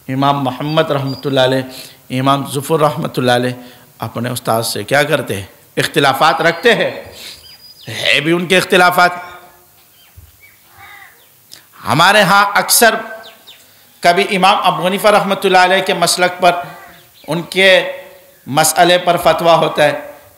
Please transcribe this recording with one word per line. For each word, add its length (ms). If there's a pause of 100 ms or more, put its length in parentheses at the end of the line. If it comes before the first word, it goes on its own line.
इमाम 280
मोहम्मद 560
रहमतुल्लाह 520
अलैह, 200 (460)
इमाम 360
जुफर 340
रहमतुल्लाह 560
अलैह, 180 (460)
अपने 300
उस्ताद 320
से 220
क्या 180
करते 320
हैं? 140 (300)
इख्तिलाफात 640
रखते 300
हैं, 400 (760)
है 320
भी 120
उनके 240
इख्तिलाफात। 840 (2500)
हमारे 380
यहाँ 360
अक्सर 400 (1080)
कभी 180
इमाम 340
अबू 300
हनीफा 240
रहमतुल्लाह 540
अलैह 160
के 140
मसलक 360
पर, 480 (500)
उनके 580 (640)
मसले 500
पर 180
फतवा 380
होता 300
है, 80 (460)